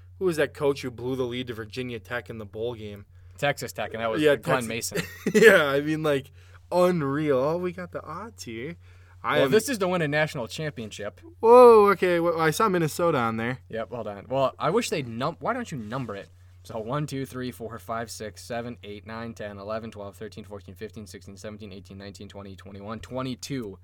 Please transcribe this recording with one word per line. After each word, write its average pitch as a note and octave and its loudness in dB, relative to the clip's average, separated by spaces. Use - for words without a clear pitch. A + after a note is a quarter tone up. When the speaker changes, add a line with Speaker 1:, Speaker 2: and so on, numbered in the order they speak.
Speaker 1:
who F#3+ -4
was E3+ 2
that D3 0
coach C#3+ 0
who C3 -6
blew A#2+ -6
the B2+ 0
lead B2 -6
to A#2 -8
Virginia A2+ -10
Tech A#2+ -8
in A2+ -12
the G#2+ -12
bowl A2 -6
game? G#2 -14
Speaker 2:
Texas C#3 -2
Tech, G#2+ -6
and A2+ -6
that A2+ 0
was A2+ 0
Speaker 1:
Yeah, C#3+ 6
Speaker 2:
Glenn C3 0
Speaker 1:
Texas A2+ -6
Speaker 2:
Mason. E3+ -4
Speaker 1:
<laughs> - -4
Yeah, G3 8
I C#3 2
mean, D#3 -2
like, C#3+ 0
unreal. D#3 2
Oh, D3+ 0
we F3+ -4
got F3 -12
the D3 -10
odds G3+ -14
here. B2 -10
I B2+ 0
Speaker 2:
Well, D3 4
Speaker 1:
am C3+ 0
Speaker 2:
this A3 4
is B3+ -4
to F#3 0
win F3+ 0
a D3+ -2
national D3 -2
championship. A2 -10
Speaker 1:
Whoa, A#3 12
okay. F3 4
Well, E3 2
I D#3+ 6
saw A3 2
Minnesota E3+ 2
on A2+ 0
there. A#2+ -4
Speaker 2:
Yep, A2 -8
hold A#2 -8
on. G2+ -10
Well, C3 0
I C#3 0
wish A#3 0
they'd D#3 -4
num-, C3 -6
why F3 -4
don't - -6
you D#3+ -8
number A2+ -8
it? G2 -12
So A2+ -10
one, C3+ -4
two, C3+ -6
three, B2+ -8
four, A2+ -12
five, A2+ -8
six, G#2+ -12
seven, A#2+ -8
eight, G#2 -14
nine, A2+ -12
ten, G#2 -12
eleven, G#2+ -8
twelve, G2+ -14
thirteen, G#2+ -14
fourteen, G2 -16
fifteen, G#2 -14
sixteen, G2 -18
seventeen, G#2+ -14
eighteen, F#2+ -18
nineteen, G2 -16
twenty, G2 -16
twenty-one, G2 -12
twenty-two. B2+ -8